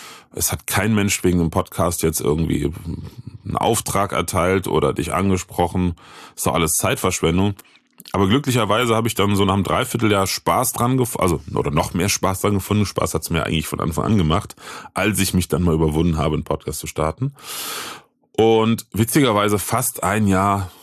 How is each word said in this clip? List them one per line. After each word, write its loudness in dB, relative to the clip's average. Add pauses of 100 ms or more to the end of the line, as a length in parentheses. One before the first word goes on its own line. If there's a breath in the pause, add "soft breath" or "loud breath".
(320 loud breath)
Es -4
hat -6
kein 0
Mensch 2
wegen 4
dem 2
Podcast -2
jetzt 0
irgendwie 0 (720 loud breath)
einen -6
Auftrag 0
erteilt 0
oder 2
dich -4
angesprochen. 0 (400 loud breath)
Ist -6
doch 0
alles 0
Zeitverschwendung. 0 (580 loud breath)
Aber 2
glücklicherweise 2
habe 2
ich -4
dann 2
so 2
nach 4
einem 2
Dreivierteljahr 0
Spaß 0
dran 0
gef-, -2
also, 0 (140)
oder -2
noch -2
mehr 0
Spaß -2
dran 0
gefunden. 0
Spaß -2
hat's -6
mir 0
eigentlich -2
von -6
Anfang -2
an 2
gemacht, 0 (360 loud breath)
als 0
ich 0
mich 0
dann 0
mal 4
überwunden 2
habe, 0
einen -4
Podcast -6
zu -10
starten. -4 (1000 loud breath)
Und 4
witzigerweise 2
fast -4
ein 2
Jahr, 2 (120)